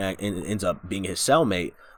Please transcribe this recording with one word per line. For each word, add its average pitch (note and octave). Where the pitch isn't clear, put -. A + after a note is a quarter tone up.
en-, F#2+
en-, F#2+
ends G2
up F2
being G2
his F2+
cellmate. A#2